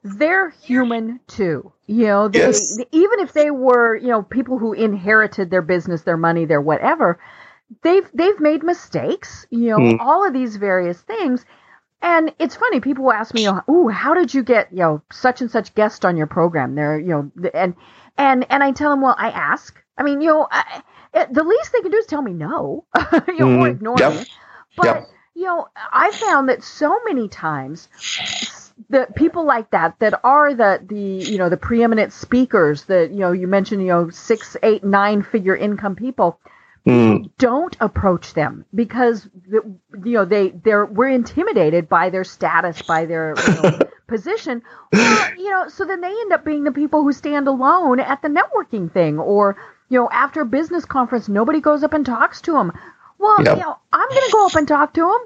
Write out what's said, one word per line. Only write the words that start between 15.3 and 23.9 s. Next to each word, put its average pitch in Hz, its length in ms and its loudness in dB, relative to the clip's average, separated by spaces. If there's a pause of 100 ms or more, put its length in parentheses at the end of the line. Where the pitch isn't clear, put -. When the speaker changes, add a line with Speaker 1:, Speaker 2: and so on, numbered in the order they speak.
Speaker 1:
and 247 100 -4
such - 240 -4
guest 214 300 0
on 180 120 2
your 156 100 -2
program?" 156 480 -2
They're, 151 240 -2
you 160 100 -6
know, 147 220 -2 (100)
th-, 180 140 -6
and, 180 200 -2 (440)
and, 269 320 2
and 277 120 2
I 277 100 2
tell 294 180 -2
them, 277 100 0
"Well, 262 180 2
I 220 120 -4
ask." - 520 -6 (160)
I - 40 -4
mean, 285 180 -2
you 320 80 2
know, 311 220 2
I, - 320 -4 (320)
it, 311 180 0
the 277 100 2
least 466 300 0
they 494 80 0
can 370 100 -6
do 381 60 0
is 440 100 0
tell 294 160 -6
me 208 120 -8
no, 170 560 -8
<laughs> - 40 -14
you - 440 0
know, 131 80 4
or 127 180 4
Speaker 2:
Mm-hmm. - 0 -
Speaker 1:
ignore 123 340 -2